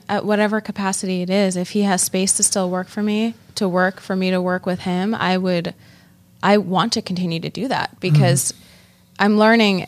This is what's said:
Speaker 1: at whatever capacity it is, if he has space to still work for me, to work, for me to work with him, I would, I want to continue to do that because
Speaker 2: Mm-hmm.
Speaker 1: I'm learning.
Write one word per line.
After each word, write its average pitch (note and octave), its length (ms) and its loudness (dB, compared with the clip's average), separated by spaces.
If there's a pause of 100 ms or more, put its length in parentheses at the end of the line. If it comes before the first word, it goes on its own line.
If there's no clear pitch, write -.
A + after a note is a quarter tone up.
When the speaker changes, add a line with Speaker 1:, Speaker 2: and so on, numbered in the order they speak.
(100)
Speaker 1:
at G3+ 160 -2
whatever G#3 340 0
capacity F#3+ 600 -4
it F3+ 80 -4
is, F#3+ 260 2
if F3+ 140 -4
he G#3 120 0
has F#3+ 200 0
space F#3+ 320 0
to - 80 -2
still F#3+ 260 0
work F#3 200 -4
for - 140 -6
me, G#3+ 300 0 (220)
to G#3+ 120 -2
work, F#3 340 0
for - 140 -6
me F#3 180 0
to F#3 100 0
work F3+ 240 -4
with F3+ 140 -4
him, F#3 340 -2
I F#3 240 0
would, F3+ 340 -2 (680)
I G3+ 160 4
want G#3 360 0
to A3+ 80 -2
continue E3+ 380 -4
to - 80 -8
do F#3+ 200 -6
that - 320 -4
because D3 520 4
Speaker 2:
Mm-hmm. - 100 -20 (560)
Speaker 1:
I'm G#3 200 4
learning. G#3+ 500 4